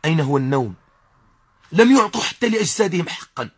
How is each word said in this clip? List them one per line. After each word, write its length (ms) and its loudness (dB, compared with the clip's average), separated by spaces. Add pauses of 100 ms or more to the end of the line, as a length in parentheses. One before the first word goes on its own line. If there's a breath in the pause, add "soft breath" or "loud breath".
أين 140 2
هو 180 0
النوم؟ 380 -2 (960)
لم 260 6
يعطوا 240 0
حتى 280 -4
لأجسادهم 600 -2
حقا. 480 -12